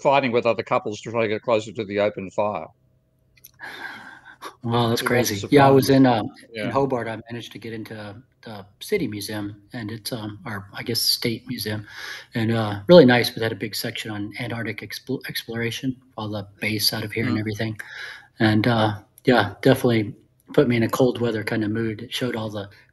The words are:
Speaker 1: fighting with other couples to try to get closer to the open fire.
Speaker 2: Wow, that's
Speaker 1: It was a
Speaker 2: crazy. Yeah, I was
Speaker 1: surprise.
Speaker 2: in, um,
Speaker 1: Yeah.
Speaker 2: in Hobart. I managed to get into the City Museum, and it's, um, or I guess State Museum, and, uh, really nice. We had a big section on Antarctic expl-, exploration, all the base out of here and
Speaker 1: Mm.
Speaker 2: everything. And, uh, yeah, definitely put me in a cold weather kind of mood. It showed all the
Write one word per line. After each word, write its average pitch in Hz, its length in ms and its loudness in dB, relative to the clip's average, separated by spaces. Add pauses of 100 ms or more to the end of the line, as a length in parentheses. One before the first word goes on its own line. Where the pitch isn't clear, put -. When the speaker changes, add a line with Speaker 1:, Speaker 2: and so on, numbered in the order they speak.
Speaker 1:
fighting 139 300 2
with 117 160 2
other 110 160 0
couples 120 380 -2
to 113 100 -12
try 113 120 -2
to 110 40 0
get 107 160 -4
closer 110 280 0
to 101 140 -6
the 101 140 -2
open 101 320 -2
fire. 104 340 -4 (2000)
Speaker 2:
Wow, 117 260 2
that's 120 120 0
Speaker 1:
It - 20 -8
was 123 200 2
a 107 40 0
Speaker 2:
crazy. 104 240 -4
Yeah, 139 160 8
I 135 40 8
was 135 160 6
Speaker 1:
surprise. 135 100 6
Speaker 2:
in, 135 80 8
um, 120 220 2 (260)
Speaker 1:
Yeah. 107 120 -6
Speaker 2:
in 98 60 -4
Hobart. 127 360 0
I 110 120 -8 (100)
managed 117 240 -12
to 107 60 -16
get 113 140 -12
into 107 420 -12 (260)
the 104 240 -16 (140)
City 180 280 -2
Museum, 104 540 -8 (120)
and 113 180 -10
it's, 110 220 -10
um, 107 320 -10
or 104 280 -10
I - 100 -12
guess 113 180 -4
State - 460 -2
Museum, 107 380 -6 (500)
and, 113 160 0
uh, 107 360 -2
really 170 180 12
nice. 120 300 4
We 113 60 -8
had 113 100 0
a 107 40 -6
big 104 200 -8
section 113 360 -8
on 104 280 -8
Antarctic 117 400 -6
expl-, - 480 -8
exploration, 117 680 -6 (220)
all 107 120 -6
the 104 180 -8 (140)
base 107 320 -2
out 110 100 -6
of 110 80 -8
here 113 160 -2
and - 80 0
Speaker 1:
Mm. 107 40 0
Speaker 2:
everything. 107 400 -4 (600)
And, 107 280 4
uh, 110 320 2 (260)
yeah, 113 360 4
definitely 123 540 2 (380)
put 143 160 6
me 120 80 2
in 113 60 2
a 104 60 0
cold 123 300 2
weather 110 240 -2
kind 110 220 -2
of 101 60 -2
mood. 110 300 -4
It 120 120 -12
showed 123 240 -4
all 110 120 -6
the 101 200 -10 (240)